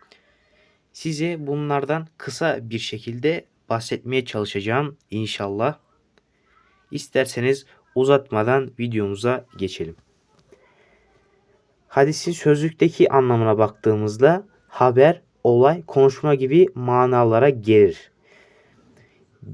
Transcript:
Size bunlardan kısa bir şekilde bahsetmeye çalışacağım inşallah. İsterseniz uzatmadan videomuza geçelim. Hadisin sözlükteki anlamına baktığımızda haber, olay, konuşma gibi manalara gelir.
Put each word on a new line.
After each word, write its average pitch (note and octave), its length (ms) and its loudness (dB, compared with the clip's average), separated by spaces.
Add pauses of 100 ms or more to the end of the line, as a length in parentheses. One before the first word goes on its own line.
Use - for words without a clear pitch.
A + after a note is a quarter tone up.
(920)
Size D#3 540 -8
bunlardan D3 600 -4 (120)
kısa B2+ 520 -6
bir A2+ 80 -6
şekilde A#2+ 680 -6 (240)
bahsetmeye A#2+ 560 -4
çalışacağım A2+ 720 -4 (140)
inşallah. G#2+ 680 -6 (1120)
İsterseniz C3+ 760 -4 (280)
uzatmadan C3 840 0
videomuza A#2 680 -4 (120)
geçelim. E2+ 380 -8 (2000)
Hadisin D3+ 380 0
sözlükteki D#3+ 800 0
anlamına A#2 460 2
baktığımızda A2 880 0 (220)
haber, B2+ 520 4 (240)
olay, B2+ 420 4
konuşma C#3 480 2
gibi C#3 400 2
manalara B2 720 2
gelir. G#2+ 640 2 (1400)